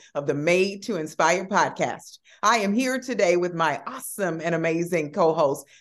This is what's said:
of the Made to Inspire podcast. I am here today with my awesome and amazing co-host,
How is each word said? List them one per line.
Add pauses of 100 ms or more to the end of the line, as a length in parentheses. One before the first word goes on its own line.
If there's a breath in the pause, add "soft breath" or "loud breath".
(160 loud breath)
of
the
Made
to
Inspire
podcast. (220 soft breath)
I
am
here
today
with
my
awesome
and
amazing
co-host, (140 soft breath)